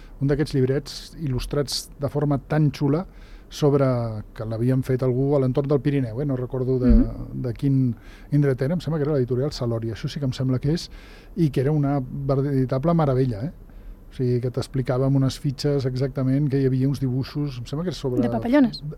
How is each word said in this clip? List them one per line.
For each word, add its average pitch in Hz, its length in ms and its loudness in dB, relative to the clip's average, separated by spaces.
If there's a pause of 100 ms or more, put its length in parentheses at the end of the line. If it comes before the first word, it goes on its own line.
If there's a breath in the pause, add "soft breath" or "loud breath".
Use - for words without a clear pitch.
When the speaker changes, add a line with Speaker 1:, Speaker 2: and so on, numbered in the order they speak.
(220 soft breath)
Speaker 1:
un 139 100 2
d'aquests 147 240 0
llibrets 131 460 0 (180)
il·lustrats 139 680 -4 (100)
de 139 80 -2
forma 147 400 -2
tan 151 240 2
xula 147 320 0 (480 soft breath)
sobre, 143 320 2 (480)
que 110 160 -8
l'havien 123 320 2
fet 131 240 -2
algú 131 320 2
a - 60 4
l'entorn 127 260 0
del 143 160 2
Pirineu, 135 380 -2
eh? - 20 -4
No 135 140 -2
recordo 127 420 0
de, 127 80 4
Speaker 2:
Mhm. 131 560 4
Speaker 1:
de 123 80 -4
quin 139 220 0 (580 soft breath)
indret 143 320 4
era, 143 80 0
em 180 80 -2
sembla 156 160 -2
que 143 80 -2
era 151 80 0
l'editorial 131 400 0
Salòria, 113 400 -4
això 139 160 -8
sí - 100 -8
que 143 60 -4
em 127 80 0
sembla 131 260 0
que 143 140 0
és, 170 140 -2 (500 soft breath)
i 160 140 4
que 139 100 0
era 131 100 2
una 143 300 2
veritable 135 920 0
meravella, 131 500 2
eh? 170 60 -6 (600 soft breath)
O - 60 -20
sigui, 123 240 0
que 127 100 -2
t'explicava 127 540 -2
amb 135 120 4
unes 135 220 2
fitxes 143 460 0
exactament 131 640 0
que 135 140 2
hi - 20 4
havia 131 240 2
uns 135 100 0
dibuixos, 135 600 -4
em 120 80 -10
sembla 156 180 -6
que 185 80 -2
era - 80 -10
sobre 127 220 0
Speaker 2:
De 233 80 0
papallones. 240 500 2 (180)